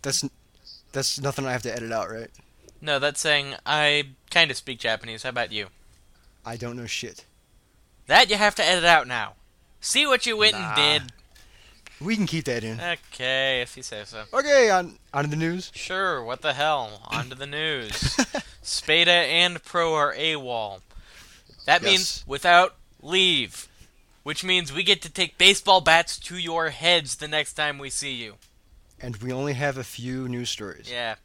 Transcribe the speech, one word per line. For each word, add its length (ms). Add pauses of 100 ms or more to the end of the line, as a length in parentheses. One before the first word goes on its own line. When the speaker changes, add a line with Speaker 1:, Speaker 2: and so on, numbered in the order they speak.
Speaker 1:
That's, 220 (680)
that's 280
nothing 260
I 60
have 100
to 120
edit 160
out, 200
right? 200 (500)
Speaker 2:
No, 180
that's 220
saying, 340 (100)
"I 460 (200)
kinda 240
speak 240
Japanese. 460
How 60
about 200
you?" 180 (760)
Speaker 1:
I 120
don't 200
know 100
shit. 380 (800)
Speaker 2:
That 240
you 60
have 200
to 80
edit 200
out 240
now. 260 (460)
See 260
what 200
you 100
went 180
Speaker 1:
Nah. 220
Speaker 2:
and 320
did. 40 (880)
Speaker 1:
We 140
can 120
keep 180
that 180
in. 160
Speaker 2:
Okay, 840
if 140
you 60
say 220
so. 280
Speaker 1:
Okay, 380
on, 280 (140)
on 120
to 60
the 60
news. 380
Speaker 2:
Sure, 480
what 200
the 100
hell? 560
On 220
to 40
the 120
news. 680 (260)
Speaker 1:
<laughs> 200
Speaker 2:
Spada 480
and 540
Pro 300
are 200
awol. 680 (840)
That 180
Speaker 1:
Yes. 80
Speaker 2:
means 380
without 480 (260)
leave. 640 (560)
Which 200
means 300
we 100
get 200
to 60
take 300
baseball 420
bats 380
to 180
your 340
heads 460
the 120
next 260
time 240
we 120
see 220
you. 220 (680)
Speaker 1:
And 180
we 140
only 200
have 240
a 80
few 440
news 220
stories. 400
Speaker 2:
Yeah. 240 (100)